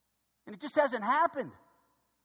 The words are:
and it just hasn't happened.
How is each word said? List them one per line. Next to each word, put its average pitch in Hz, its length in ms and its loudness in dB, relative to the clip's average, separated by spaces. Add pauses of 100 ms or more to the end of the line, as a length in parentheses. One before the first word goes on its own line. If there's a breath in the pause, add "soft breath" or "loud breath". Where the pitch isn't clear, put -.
(460)
and 214 80 -14
it 180 60 -18
just 294 140 -10
hasn't 262 300 2
happened. 277 480 0 (720)